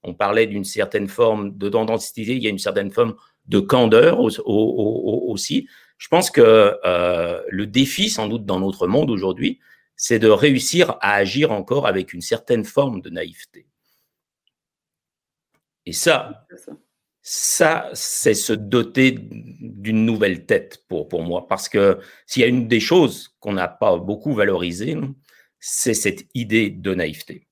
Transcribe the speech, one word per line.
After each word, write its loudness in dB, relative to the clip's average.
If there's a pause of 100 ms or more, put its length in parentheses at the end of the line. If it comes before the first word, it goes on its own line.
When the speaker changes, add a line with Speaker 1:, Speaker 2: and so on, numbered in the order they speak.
Speaker 1:
On -10
parlait 2
d'une -6
certaine -4
forme 0
de, -6
d'authenticité. -4
Il -4
y 0
a 0
une -6
certaine -4
forme 0 (320)
de 2
candeur 6
au, 2
au, -8
au, 0
au, -4
aussi. -4 (300)
Je -18
pense 2
que, 6
euh, 0
le -4
défi, -2
sans -4
doute, -6
dans -2
notre -2
monde 0
aujourd'hui, -4 (360)
c'est -2
de 4
réussir 4 (100)
à 2
agir 0
encore -2
avec -4
une -14
certaine -2
forme -2
de -18
naïveté. -14 (2250)
Et -12
ça, -2
Speaker 2:
C'est -20
ça. -20 (500)
Speaker 1:
ça, 0
c'est -2
se -2
doter 0
d'une -6
nouvelle 0
tête -2
pour, -6
pour -4
moi. -6
Parce -4
que 2 (260)
s'il -2
y 6
a 4
une 0
des 2
choses 2
qu'on -6
n'a -2
pas 0
beaucoup -6
valorisée, -2
non, -8 (440)
c'est -2
cette -4 (100)
idée 0
de -6
naïveté -8